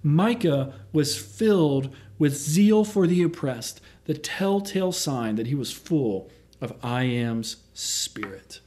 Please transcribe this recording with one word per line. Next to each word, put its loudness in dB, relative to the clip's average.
Micah 2
was 2
filled 0
with 2
zeal 4
for 2
the 4
oppressed, -4
the -2
telltale -2
sign -2
that -2
he 0
was -4
full -2
of -6
I 0
am's -2
spirit. -8